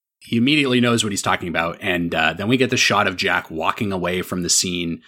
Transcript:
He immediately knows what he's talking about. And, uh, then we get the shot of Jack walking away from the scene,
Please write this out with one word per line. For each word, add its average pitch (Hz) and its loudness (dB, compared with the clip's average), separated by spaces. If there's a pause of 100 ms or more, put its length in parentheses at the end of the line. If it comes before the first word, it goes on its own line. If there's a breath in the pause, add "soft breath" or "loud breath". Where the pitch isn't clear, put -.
(200)
He - -4
immediately 127 4
knows 117 4
what 104 -2
he's 95 -4
talking 92 -2
about. 85 -2
And, 87 -2
uh, 80 2
then 98 -4
we 127 4
get 123 2
the 123 0
shot 104 2
of 92 -2
Jack 87 -2
walking 92 -4
away 90 -2
from 90 -4
the 85 -2
scene, 87 -2